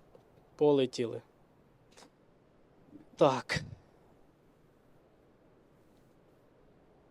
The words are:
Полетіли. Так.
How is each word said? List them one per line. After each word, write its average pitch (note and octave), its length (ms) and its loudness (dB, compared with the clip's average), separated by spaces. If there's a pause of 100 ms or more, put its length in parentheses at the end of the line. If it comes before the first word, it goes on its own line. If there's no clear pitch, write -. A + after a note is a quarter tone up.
(560)
Полетіли. B2+ 680 0 (1900)
Так. C3+ 440 2 (3500)